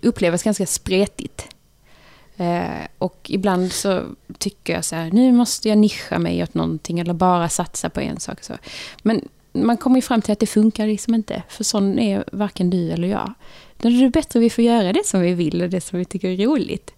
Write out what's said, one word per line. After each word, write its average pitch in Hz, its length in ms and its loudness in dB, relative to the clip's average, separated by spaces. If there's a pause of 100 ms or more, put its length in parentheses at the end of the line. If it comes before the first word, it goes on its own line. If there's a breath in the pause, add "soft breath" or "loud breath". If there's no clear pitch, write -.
upplevas 175 420 2
ganska 202 220 0
spretigt. - 840 -2 (880 soft breath)
Eh, 170 500 -4 (100)
och - 200 -6 (120)
ibland 185 440 0
så 190 300 -2 (340)
tycker - 360 -6
jag 165 120 -4
så - 100 -6
här, 165 160 -6
nu 247 200 6
måste 240 380 2
jag 214 80 4
nischa 208 420 2
mig 170 240 0
åt 165 100 -6
någonting 165 460 -4
eller 175 140 -2
bara 175 360 2
satsa - 400 -6
på - 120 -8
en - 180 -6
sak. - 240 -12
Så. - 100 -12 (500 loud breath)
Men 214 180 0 (320)
man 233 240 2
kommer 254 180 2
ju 254 60 4
fram 233 200 0
till 214 120 0
att 202 60 -2
det 214 80 2
funkar 214 400 2
liksom 214 280 -2
inte, 208 340 -4
för - 140 -8
sån 196 360 0
är 202 320 0
varken 190 380 -2
du 175 220 0
eller 170 160 -2
jag. 196 260 -4 (440 loud breath)
Då 233 120 0
är 247 120 4
det 262 80 6
bättre 294 300 0
vi 226 100 6
får 233 140 2
göra 233 300 4
det 403 120 0
som 190 160 0
vi 175 120 2
vill 175 280 0
och 175 80 -2
det 185 120 -2
som - 180 -6
vi 180 60 -2
tycker 185 240 -4
är 185 160 -2
roligt. - 520 -2